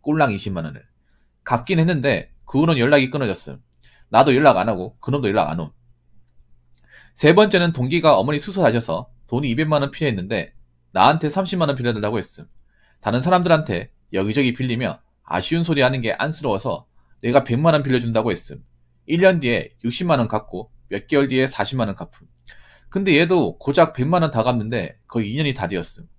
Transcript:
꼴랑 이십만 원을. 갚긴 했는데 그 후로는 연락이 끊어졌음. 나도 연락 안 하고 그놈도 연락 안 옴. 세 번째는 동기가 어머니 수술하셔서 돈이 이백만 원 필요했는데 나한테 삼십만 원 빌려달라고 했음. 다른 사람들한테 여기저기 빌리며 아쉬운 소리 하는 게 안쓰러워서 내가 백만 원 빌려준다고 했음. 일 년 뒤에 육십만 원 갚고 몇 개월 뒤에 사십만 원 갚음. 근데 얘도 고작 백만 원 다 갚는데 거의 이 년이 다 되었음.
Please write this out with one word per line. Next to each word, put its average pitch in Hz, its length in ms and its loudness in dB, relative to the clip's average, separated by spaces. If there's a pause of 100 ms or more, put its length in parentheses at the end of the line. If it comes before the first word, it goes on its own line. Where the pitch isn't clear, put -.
꼴랑 147 320 0
이십만 95 320 -6
원을. 71 200 -14 (600)
갚긴 123 340 -2
했는데 147 520 0 (140)
그 - 160 -4
후로는 160 200 2
연락이 131 300 4
끊어졌음. 104 500 -6 (480)
나도 123 280 4
연락 147 220 6
안 95 100 0
하고 98 320 -6
그놈도 131 280 -4
연락 98 220 0
안 85 100 -6
옴. 82 100 -8 (1400)
세 156 200 4
번째는 180 380 4
동기가 139 460 2
어머니 143 200 0
수술하셔서 120 720 -2 (160)
돈이 135 240 -4
이백만 151 320 0
원 139 80 -4
필요했는데 104 600 -4 (400)
나한테 147 380 2
삼십만 180 380 -2
원 135 80 -2
빌려달라고 113 420 -4
했음. - 280 -12 (540)
다른 113 220 -2
사람들한테 165 680 0 (220)
여기저기 107 420 0
빌리며 120 460 -4 (240)
아쉬운 156 400 -2
소리 160 160 0
하는 127 220 2
게 110 100 -2
안쓰러워서 127 760 -4 (360)
내가 120 220 2
백만 151 300 0
원 147 80 0
빌려준다고 120 480 0
했음. - 320 -8 (440)
일 170 140 -2
년 185 200 4
뒤에 117 340 -2 (100)
육십만 147 340 0
원 113 100 0
갚고 - 420 -6 (180)
몇 101 180 -8
개월 139 220 2
뒤에 131 180 2
사십만 131 420 -4
원 95 80 -8
갚음. - 300 -18 (640)
근데 190 280 2
얘도 170 400 2
고작 160 360 2
백만 165 280 0
원 156 80 -2
다 113 120 0
갚는데 113 640 -4
거의 107 260 -4
이 131 40 -4
년이 143 180 -2
다 180 140 -4
되었음. - 380 -8 (120)